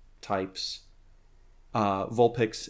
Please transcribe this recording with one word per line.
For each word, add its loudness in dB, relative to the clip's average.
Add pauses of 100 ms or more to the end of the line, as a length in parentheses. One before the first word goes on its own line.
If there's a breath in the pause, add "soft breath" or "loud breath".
(220)
types, -4 (920)
uh, 0
Vulpix, 2